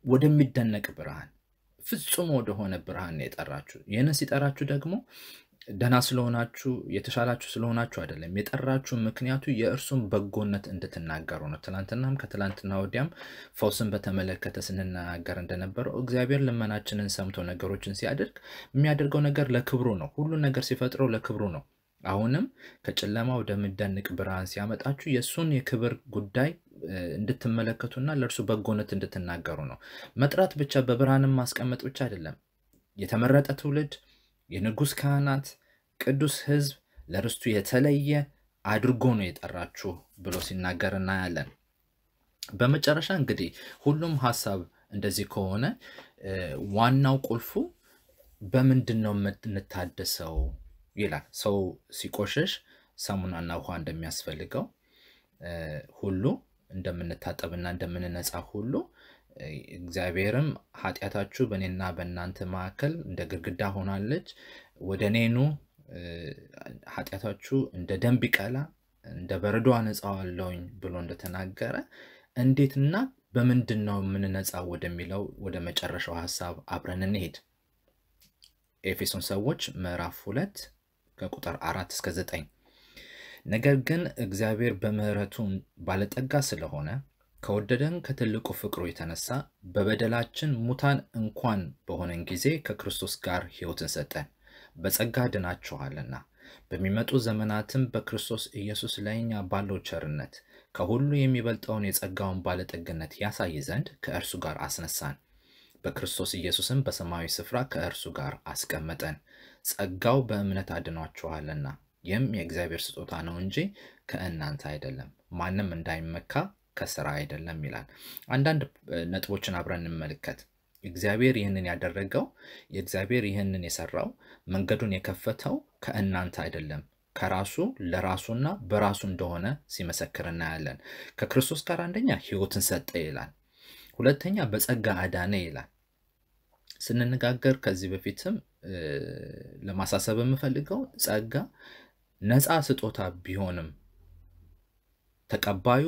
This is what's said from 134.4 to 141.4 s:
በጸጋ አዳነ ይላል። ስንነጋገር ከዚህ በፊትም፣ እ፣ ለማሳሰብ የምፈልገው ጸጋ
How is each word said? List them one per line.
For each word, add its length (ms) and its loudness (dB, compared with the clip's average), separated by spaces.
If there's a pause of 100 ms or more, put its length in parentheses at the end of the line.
በጸጋ 420 2 (100)
አዳነ 400 0
ይላል። 300 -4 (1160)
ስንነጋገር 800 4
ከዚህ 300 0
በፊትም፣ 460 -4 (280)
እ፣ 120 -8 (880)
ለማሳሰብ 540 0
የምፈልገው 640 2 (180)
ጸጋ 340 0 (880)